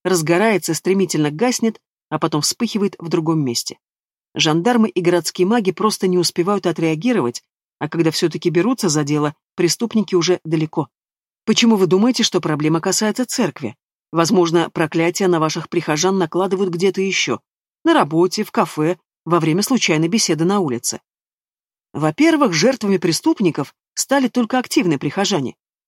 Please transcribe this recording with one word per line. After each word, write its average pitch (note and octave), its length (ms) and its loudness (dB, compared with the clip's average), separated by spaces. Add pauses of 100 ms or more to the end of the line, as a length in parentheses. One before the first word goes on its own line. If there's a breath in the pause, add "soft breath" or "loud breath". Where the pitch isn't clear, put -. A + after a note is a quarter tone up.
разгорается, F3 680 0
стремительно D#3+ 580 0
гаснет, A3+ 480 -2 (280)
а D#3 100 -4
потом D#3 240 -2
вспыхивает G3+ 560 -2
в E3 100 -10
другом D#3+ 340 0
месте. - 360 -6 (560)
Жандармы G#3+ 540 2
и - 120 -4
городские F3 460 0
маги G3+ 260 2
просто F#3 340 -2
не F3+ 120 2
успевают F3+ 480 -2
отреагировать, E3 760 -2 (360)
а D3 100 -6
когда D#3+ 220 0
все-таки E3+ 400 -2
берутся F#3+ 380 0
за D3+ 160 0
дело, D3 300 -2 (220)
преступники G3 580 0
уже F3 300 2
далеко. D#3 440 -2 (580)
Почему A3 300 4
вы F#3+ 100 2
думаете, G#3+ 360 2
что F#3 180 0
проблема D#3 400 0
касается G#3 440 -2
церкви? D3+ 520 -4 (360)
Возможно, E3 580 2
проклятия E3+ 580 0
на F3 120 2
ваших D#3 280 -4
прихожан E3+ 500 -2
накладывают F#3 520 -2
где-то F#3 300 0
еще. F3+ 400 -2 (440)
На E4 100 4
работе, F3+ 500 2
в - 80 -16
кафе, E3+ 460 0 (260)
во E3 160 2
время D#3+ 220 2
случайной E3 460 2
беседы E3+ 360 0
на G3 160 2
улице. B2+ 400 -4 (920)
Во-первых, C4+ 600 2
жертвами G3 460 0
преступников E3 760 -2 (200)
стали C4+ 340 0
только B3 300 0
активные F3+ 400 0
прихожане, D3+ 580 -4 (320)